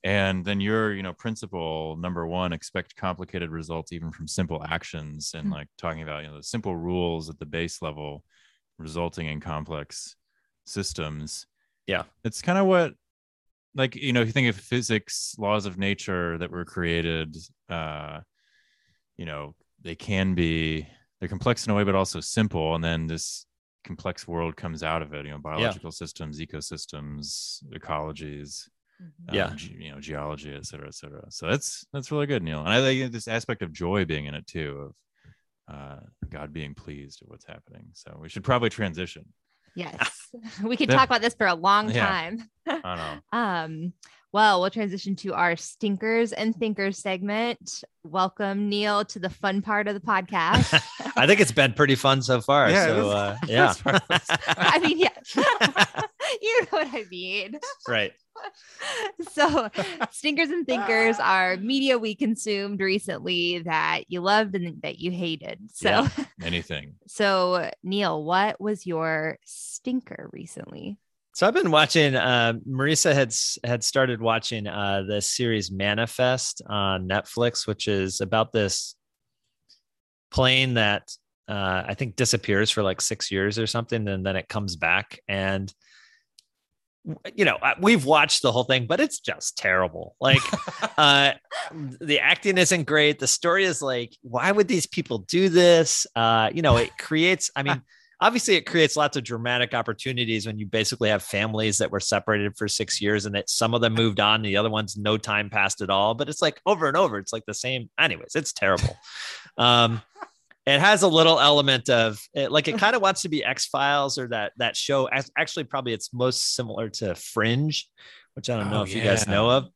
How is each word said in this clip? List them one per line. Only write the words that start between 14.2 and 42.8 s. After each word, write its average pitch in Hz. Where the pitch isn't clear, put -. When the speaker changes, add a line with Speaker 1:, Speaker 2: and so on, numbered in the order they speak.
Speaker 1:
if 110
you 110
think 131
of 107
physics, -
laws 104
of 92
nature 92
that 85
were 87
created, 82
uh, 78
you 87
know, 73
they 82
can 95
be, 80
they're 90
complex 113
in 113
a 101
way, 104
but 98
also 95
simple. 85
And 82
then 82
this -
complex -
world 82
comes 82
out 80
of 73
it, 73
you 73
know, 73
Speaker 3:
Yeah. 73
Speaker 1:
biological 87
systems, 78
ecosystems, 73
ecologies, 76
Speaker 2:
Mm-hmm. 170
Speaker 1:
um, 85
Speaker 3:
Yeah. 92
Speaker 1:
ge-, 87
you 80
know, 69
geology, 73
et 71
cetera, 71
et 76
cetera. 73
So -
that's, -
that's 139
really 147
good, 127
Neil. 78
And 78
I 113
like 131
this 113
aspect 113
of 82
joy 90
being 78
in 73
it 76
too, 71
of, 73
uh, 69
God 73
being 76
pleased 69
at -
what's -
happening. -
So -
we 80
should -
probably 120
transition. 90
Speaker 2:
Yes. -
<laughs> 220
We 226
could 285
Speaker 1:
That 254
Speaker 2:
talk 262
about 233
this 233
for 214
a 180
long 202
Speaker 1:
Yeah. 208
Speaker 2:
time. 190
<laughs> -
Speaker 1:
I 302